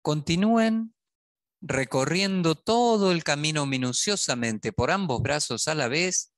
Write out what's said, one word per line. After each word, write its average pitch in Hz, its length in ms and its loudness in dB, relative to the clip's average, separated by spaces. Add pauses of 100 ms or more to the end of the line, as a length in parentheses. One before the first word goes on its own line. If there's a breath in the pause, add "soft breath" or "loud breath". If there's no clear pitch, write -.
Continúen 220 920 2 (680)
recorriendo 160 920 0
todo 220 560 2
el 170 120 0
camino 151 420 0
minuciosamente 123 1040 -2
por 127 200 0
ambos 165 300 0
brazos 131 460 -2
a 156 60 -2
la 143 140 0
vez 175 500 -2